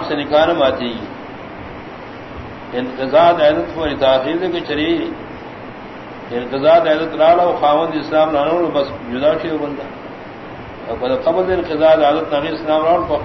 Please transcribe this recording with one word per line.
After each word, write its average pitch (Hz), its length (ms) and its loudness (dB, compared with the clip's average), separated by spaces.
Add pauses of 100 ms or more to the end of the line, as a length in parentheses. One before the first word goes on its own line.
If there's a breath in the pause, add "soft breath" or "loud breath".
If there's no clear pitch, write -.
سے 156 80 -4
نکاح 147 300 2
نہ 170 80 2
ماتی۔ 131 400 0 (1800)
انقضاء 135 580 4
د 165 100 0
عدت 160 340 2
پر 160 140 -2 (100)
تاخیر 135 360 2
دے 180 160 -2
کہ 170 160 -4
چلی 156 440 0 (1200)
انقضاء 135 480 4
د 160 80 2
عدت 160 280 0
رالا 170 280 6
و 170 180 2
خاوند 156 340 4
اسلام 156 400 2
رانا 147 160 2
و 175 140 2
بس 143 220 0 (240)
جدا 139 300 2
شی 165 80 -6
و 156 80 -2
بندہ۔ 143 240 -6 (1080)
اور 113 120 -6
قبل 127 240 0
قبل 185 300 2
انقضاء 160 420 4
د 156 80 4
عدت 151 300 2
نغی 147 140 0
اسلام 156 360 0
رانا 170 140 4
و 151 280 -2